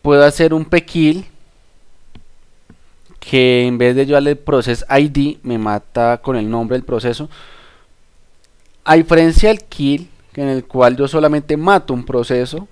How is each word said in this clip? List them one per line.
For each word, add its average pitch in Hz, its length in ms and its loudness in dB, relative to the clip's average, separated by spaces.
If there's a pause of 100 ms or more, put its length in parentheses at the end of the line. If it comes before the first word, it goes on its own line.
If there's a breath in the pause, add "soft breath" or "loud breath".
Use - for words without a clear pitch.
puedo 143 220 4
hacer 160 300 2
un 160 100 -2
pkill 165 600 -2 (1900)
que 127 480 0
en 123 100 -4
vez 123 180 2
de 135 100 0
yo 143 80 -2
darle 143 180 2
el 147 60 -2
process 123 520 -4
I 147 200 2
D, 143 340 -4
me 120 140 -6
mata 110 640 -2
con 131 140 -6
el 110 140 -6
nombre 117 280 -4
del 131 80 -8
proceso. 123 440 -6 (1500 soft breath)
A 160 120 4
diferencia 165 540 4
del 214 140 -2
kill, 143 460 -4 (240)
en 139 140 -6
el 131 180 -4
cual 123 300 2
yo 139 120 -2
solamente 151 500 0
mato 175 360 0
un 123 100 -8
proceso 123 680 -4